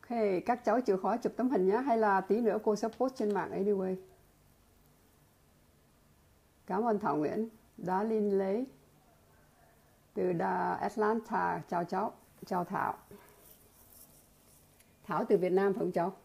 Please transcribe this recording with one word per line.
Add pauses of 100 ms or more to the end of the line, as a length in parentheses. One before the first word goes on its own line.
Ok, (260)
các
cháu
chịu
khó
chụp
tấm
hình
nhé.
Hay
là
tí
nữa
cô
sẽ
post
trên
mạng
anyway. (2750)
Cảm
ơn
Thảo
Nguyễn. (280)
Đá
Linh
Lấy. (1500)
Từ
Đà-,
Atlanta.
Chào
cháu. (320)
Chào
Thảo. (2000)
Thảo
từ
Việt
Nam
phải
không
cháu? (120)